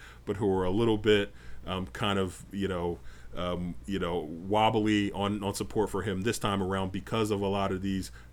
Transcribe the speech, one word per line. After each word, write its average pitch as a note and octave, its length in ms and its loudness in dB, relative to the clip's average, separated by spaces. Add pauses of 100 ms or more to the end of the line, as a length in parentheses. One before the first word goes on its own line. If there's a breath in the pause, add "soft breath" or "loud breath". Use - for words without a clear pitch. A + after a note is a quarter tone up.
(240 loud breath)
but G2+ 120 -2
who G2+ 140 2
are F#2 140 4
a F2+ 60 4
little A2 280 4
bit, G#2 320 6 (360 loud breath)
um, F#2 200 -4
kind G2+ 320 0
of, F#2 320 -2
you G2 160 -2
know, F2 320 -2 (380 loud breath)
um, F2 380 -2 (120)
you F#2+ 120 -2
know, E2+ 300 -2
wobbly G#2 840 4
on, G2+ 320 -2
on G2 100 0
support G2+ 360 0
for G2 120 -2
him F#2+ 200 -2
this A2 160 0
time G2+ 240 0
around F#2+ 280 0
because G#2+ 400 -2
of G2+ 100 2
a G2+ 60 0
lot G2 240 0
of F#2 120 -2
these F#2+ 280 -2 (220 loud breath)